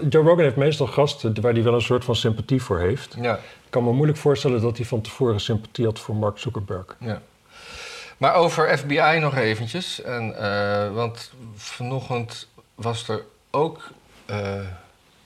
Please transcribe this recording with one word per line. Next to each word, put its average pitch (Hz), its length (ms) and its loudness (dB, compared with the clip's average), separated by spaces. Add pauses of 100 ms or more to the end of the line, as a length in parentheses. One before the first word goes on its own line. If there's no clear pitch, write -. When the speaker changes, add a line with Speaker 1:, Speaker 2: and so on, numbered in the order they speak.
Speaker 1:
Joe 156 160 6
Rogan 170 200 6
heeft 135 120 2
meestal 147 300 2
gasten 113 540 0
waar 120 120 4
hij 117 100 4
wel 117 120 4
een 120 80 4
soort 123 220 2
van 117 120 0
sympathie 117 460 0
voor 92 180 0
heeft. 98 400 -2
Speaker 2:
Ja. 120 160 0
Speaker 1:
Ik - 340 -16
kan 123 140 2
me 120 80 2
moeilijk 147 260 2
voorstellen 135 420 2
dat 117 160 0
hij 117 100 -6
van 117 140 -2
tevoren 110 400 0
sympathie 113 440 -4
had 110 140 0
voor - 180 -8
Mark 104 220 -2
Zuckerberg. 101 640 -8
Speaker 2:
Ja. 110 220 -8 (920)
Maar - 180 4
over 165 440 4
F 131 80 -6
B 143 40 -2
I 156 280 4
nog 151 180 0
eventjes. 117 640 -2
En, 117 360 -6
eh, 101 560 0
want 113 380 -6 (220)
vanochtend 123 920 -8 (260)
was 113 340 -6
er 110 160 -4 (260)
ook, 131 400 -2 (360)
eh, 101 340 -4 (640)